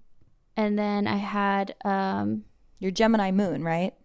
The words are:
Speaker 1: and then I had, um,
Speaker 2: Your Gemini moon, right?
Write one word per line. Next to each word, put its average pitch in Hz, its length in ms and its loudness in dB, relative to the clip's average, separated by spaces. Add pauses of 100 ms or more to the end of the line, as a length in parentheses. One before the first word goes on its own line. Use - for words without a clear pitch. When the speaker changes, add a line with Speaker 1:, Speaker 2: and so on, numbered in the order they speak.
(580)
Speaker 1:
and 208 220 2
then 208 280 0
I 202 100 0
had, 202 580 0 (100)
um, 202 600 -2 (340)
Speaker 2:
Your 190 120 -2
Gemini 220 400 2
moon, 185 320 0
right? 165 300 -2 (120)